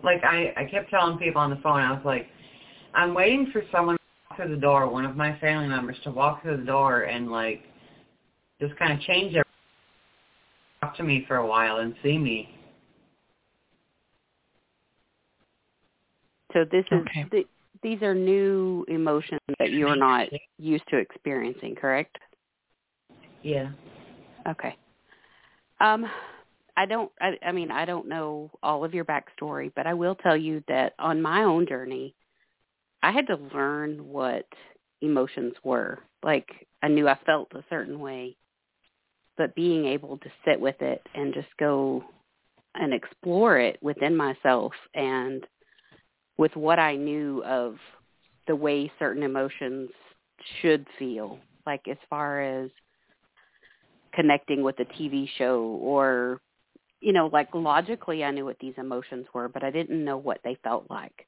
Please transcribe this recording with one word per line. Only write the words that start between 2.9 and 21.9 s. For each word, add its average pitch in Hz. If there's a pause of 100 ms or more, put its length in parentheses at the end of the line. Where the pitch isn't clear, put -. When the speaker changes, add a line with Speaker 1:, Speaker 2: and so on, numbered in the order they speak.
Speaker 1:
"I'm 175
waiting 254
for 214
someone 170
to - (260)
walk -
through 160
the 147
door, 139
one 127
of 135
my 151
family 151
members 127
to 143
walk 143
through 156
the 127
door 135
and, 120
like, 113 (960)
just 143
kinda 151
change 185
their, 151 (1400)
talk 143
to 170
me 139
for 131
a 117
while 110
and 113
see 147
me." 113 (4000)
Speaker 2:
So 165
this 185
is 175
Speaker 3:
Okay. 151
Speaker 2:
th-, 139 (340)
these 226
are 196
new 185
emotions 156 (180)
that 110
you're 147
not 131 (300)
used 156
to 151
experiencing, 123
correct? 139 (1300)